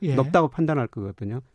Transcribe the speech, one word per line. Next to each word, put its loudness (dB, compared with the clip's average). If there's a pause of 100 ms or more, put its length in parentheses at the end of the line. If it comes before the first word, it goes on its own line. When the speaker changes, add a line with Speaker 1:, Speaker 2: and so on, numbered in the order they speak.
Speaker 1:
예. 0
Speaker 2:
높다고 4
판단할 0
거거든요. -8 (120)